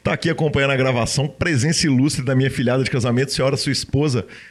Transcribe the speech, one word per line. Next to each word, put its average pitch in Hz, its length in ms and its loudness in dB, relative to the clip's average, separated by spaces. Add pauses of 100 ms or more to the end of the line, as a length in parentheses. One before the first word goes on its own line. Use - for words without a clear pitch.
Tá 156 120 0
aqui 165 160 -2
acompanhando 147 400 2
a 135 60 0
gravação, 131 520 0
presença 156 580 0
ilustre 135 380 2
da 135 100 0
minha 131 160 2
filhada 131 320 0
de - 80 -2
casamento, 127 400 0
senhora 131 280 0
sua 139 120 -2
esposa, 135 540 -2 (260)